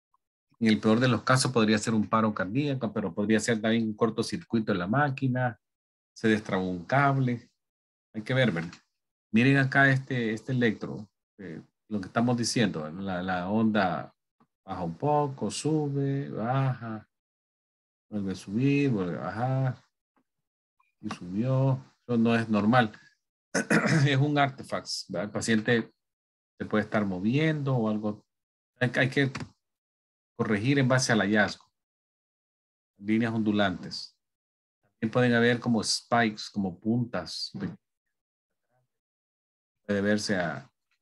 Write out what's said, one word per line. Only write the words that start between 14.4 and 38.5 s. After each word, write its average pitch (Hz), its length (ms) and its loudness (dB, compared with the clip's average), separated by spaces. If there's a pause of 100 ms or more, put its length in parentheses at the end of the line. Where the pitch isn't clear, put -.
baja 90 180 -10
un 85 120 -8
poco, 139 560 -2
sube, 139 800 -2
baja, 120 800 -4 (1040)
vuelve 98 220 -6
a 92 40 -6
subir, 139 540 0
vuelve 90 280 -2
a 60 40 -8
bajar, 123 600 -2 (1160)
y 107 140 -10
subió. 131 640 0 (220)
Eso 120 160 -2
no 117 180 4
es 113 140 0
normal. 110 420 4 (640)
<clears throat> 160 540 2
Es 139 100 4
un 147 220 2
artefacto, 135 500 -2 (200)
¿verdad? 95 160 -4
El 104 60 -8
paciente 113 640 0 (640)
se 101 80 -10
puede 104 180 0
estar 104 220 -2
moviendo 135 720 0
o 110 140 0
algo. 107 360 -4 (540)
Hay, 123 160 0
hay 131 140 2
que 139 220 0 (1040)
corregir 110 440 0
en 127 80 4
base 127 240 2
al 107 100 4
hallazgo. 101 440 0 (1300)
Líneas 110 360 0
ondulantes. 104 840 -2 (640)
También - 300 -8
pueden 123 220 4
haber 117 260 4
como 113 240 0
spikes, 113 680 0
como 95 280 -6
puntas. 110 720 -4 (2250)